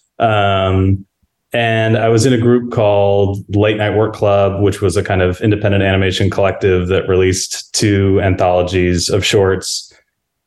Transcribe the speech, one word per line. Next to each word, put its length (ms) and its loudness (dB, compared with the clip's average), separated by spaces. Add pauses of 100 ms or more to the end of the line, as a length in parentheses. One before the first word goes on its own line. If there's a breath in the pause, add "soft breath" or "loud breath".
(200)
Um, 880 0 (480)
and 420 0
I 140 0
was 160 2
in 80 2
a 40 2
group 360 0
called 720 0 (100)
Late 220 2
Night 180 -2
Work 180 0
Club, 480 0
which 200 0
was 160 -2
a 60 0
kind 180 -2
of 180 -2
independent 460 0
animation 440 0
collective 600 0
that 180 -2
released 680 -2
two 460 2
anthologies 880 0
of 160 -2
shorts. 680 -2 (540 soft breath)